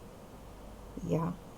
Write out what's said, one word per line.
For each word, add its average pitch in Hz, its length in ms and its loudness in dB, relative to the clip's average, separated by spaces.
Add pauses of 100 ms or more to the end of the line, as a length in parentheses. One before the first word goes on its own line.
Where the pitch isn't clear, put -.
(1040)
я. 165 300 6 (260)